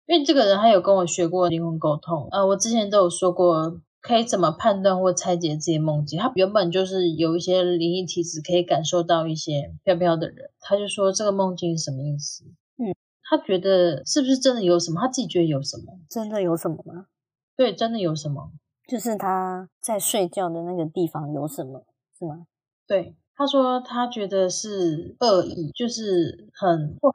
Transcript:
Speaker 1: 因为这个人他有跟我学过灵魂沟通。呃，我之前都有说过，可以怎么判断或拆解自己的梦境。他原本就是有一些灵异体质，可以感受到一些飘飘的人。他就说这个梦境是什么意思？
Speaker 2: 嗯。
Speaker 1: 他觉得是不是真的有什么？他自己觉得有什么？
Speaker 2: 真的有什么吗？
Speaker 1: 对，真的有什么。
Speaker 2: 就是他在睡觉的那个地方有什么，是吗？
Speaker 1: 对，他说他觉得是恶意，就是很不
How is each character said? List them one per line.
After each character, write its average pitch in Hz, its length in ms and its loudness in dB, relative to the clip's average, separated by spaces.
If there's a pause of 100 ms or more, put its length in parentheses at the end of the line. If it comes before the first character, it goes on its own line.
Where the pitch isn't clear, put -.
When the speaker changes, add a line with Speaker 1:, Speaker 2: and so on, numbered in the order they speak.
Speaker 1:
因 349 120 4
为 285 60 0
这 302 100 2
个 262 120 4
人 247 120 4
他 220 120 6
有 196 120 6
跟 196 160 4
我 180 80 2
学 170 220 0
过 180 220 2
灵 165 160 -2
魂 165 140 -2
沟 151 180 0
通。 160 340 -6
呃， 196 160 2
我 196 80 4
之 202 140 0
前 220 200 0
都 202 100 4
有 175 100 6
说 180 240 0
过， 170 480 2 (200)
可 233 160 2
以 226 60 2
怎 220 160 -2
么 165 100 4
判 196 320 0
断 190 200 4
或 185 100 4
拆 180 240 -2
解 160 220 -2
自 156 80 -10
己 160 120 2
的 151 60 0
梦 151 220 0
境。 156 120 -6
他 240 180 -2
原 190 180 2
本 185 180 2
就 185 140 0
是 185 260 0
有 160 240 0
一 175 40 -2
些 180 240 2
灵 170 280 0
异 185 140 -2
体 170 180 -4
质， 165 180 -10
可 175 140 -2
以 175 80 4
感 165 220 0
受 170 180 0
到 165 240 0
一 160 80 -4
些 147 380 -6 (100)
飘 190 120 2
飘 170 200 2
的 - 140 -4
人。 - 220 -20 (100)
他 202 160 0
就 202 100 -4
说 196 240 0
这 214 140 -4
个 202 80 2
梦 190 240 0
境 170 200 -2
是 156 60 -6
什 147 80 -8
么 135 100 -6
意 147 160 -4
思？ - 280 -12 (320)
Speaker 2:
嗯。 214 180 -4 (340)
Speaker 1:
他 311 80 2
觉 185 220 0
得 180 460 2
是 - 160 0
不 254 60 0
是 262 100 4
真 262 180 2
的 220 80 -2
有 175 160 4
什 170 140 -4
么？ 180 80 -4
他 247 80 0
自 262 120 -4
己 185 60 -4
觉 180 120 0
得 170 60 4
有 143 160 0
什 - 180 -10
么？ - 200 -18 (100)
Speaker 2:
真 220 200 -8
的 208 120 -4
有 170 140 0
什 170 140 -4
么 151 160 -6
吗？ 170 220 -16 (500)
Speaker 1:
对， 226 180 2
真 226 160 -2
的 226 80 -4
有 165 160 0
什 151 140 -8
么。 139 220 -10 (360)
Speaker 2:
就 247 100 -4
是 220 200 -2
他 185 500 -4 (140)
在 214 180 -4
睡 185 300 0
觉 185 180 -2
的 165 160 -6
那 175 100 -6
个 170 120 -2
地 165 200 -2
方 151 280 -6
有 143 120 -4
什 147 200 -8
么， 131 180 -16 (340)
是 180 80 -10
吗？ 165 200 -12 (420)
Speaker 1:
对， 190 280 -2 (200)
他 285 100 -2
说 262 340 2
他 240 280 -4
觉 226 200 -6
得 190 220 2
是 175 720 -4
恶 202 240 4
意， 156 320 -8
就 240 120 -2
是 196 640 -2
很 165 460 0
不 285 160 4